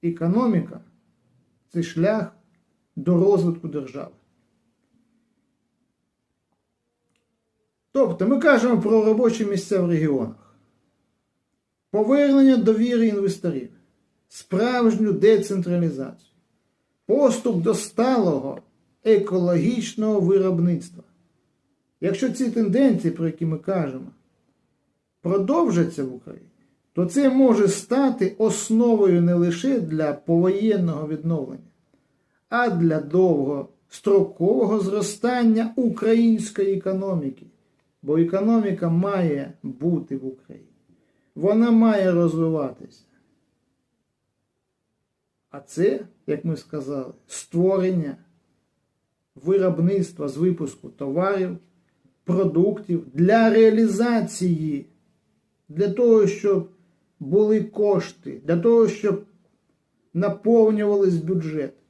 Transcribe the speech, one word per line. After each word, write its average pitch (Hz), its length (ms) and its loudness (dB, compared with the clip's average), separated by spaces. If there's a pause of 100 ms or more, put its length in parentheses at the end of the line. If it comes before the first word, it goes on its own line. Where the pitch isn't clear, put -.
Економіка — 180 760 -2 (920)
це 170 100 -4
шлях 185 540 -2 (600)
до 175 200 0
розвитку 170 520 2
держави. 139 440 -10 (3750)
Тобто 202 360 0
ми 269 100 2
кажемо 247 420 4
про 214 240 2
робочі 220 400 2
місця 202 360 -2
в 175 100 0
регіонах, 147 680 -2 (1300)
повернення 269 680 4
довіри 226 500 2
інвесторів, 180 640 -4 (580)
справжню 220 840 0
децентралізацію, 175 1160 0 (760)
поступ 233 560 0
до 208 120 0
сталого 185 880 -2 (420)
екологічного 202 1160 0
виробництва. 175 840 0 (960)
Якщо 196 300 -2
ці 254 200 -4
тенденції, 208 640 2
про 165 120 -4
які 160 200 -4
ми 160 120 -4
кажемо, 143 520 -6 (1120)
продовжаться 190 840 0
в 127 100 -10
Україні, - 340 -20 (440)
то 175 140 -2
це 269 240 2
може 240 380 4
стати 247 680 -2
основою 220 840 2
не 175 120 2
лише 175 460 0
для 156 320 -4
повоєнного 175 960 0
відновлення, 151 640 -6 (800)
а 240 220 -2
для 165 300 0
довгострокового 175 1800 0
зростання 226 960 -2
української 220 1000 0
економіки. 190 680 -6 (560)
Бо 147 160 -2
економіка 196 720 0
має 170 640 -2 (100)
бути 143 540 -4
в 131 100 -10
Україні. - 420 -18 (680)
Вона 214 360 2
має 220 420 4
розвиватися. 160 920 -2 (2500)
А 143 100 -18
це, 196 400 -2 (260)
як 143 180 -6
ми 160 120 -4
сказали, 139 560 -10 (140)
створення 180 880 -2 (1160)
виробництва 175 920 -2
з 131 80 -10
випуску 165 520 -4
товарів, 180 720 -4 (640)
продуктів 175 880 0
для 214 380 4
реалізації, 208 1400 2 (840)
для 165 200 -4
того, 220 380 4
щоб 190 420 -2 (520)
були 208 440 2
кошти, 185 800 -4
для 165 120 0
того, 226 320 4
щоб - 360 -4 (880)
наповнювались 202 1040 2
бюджет. 160 580 -6 (160)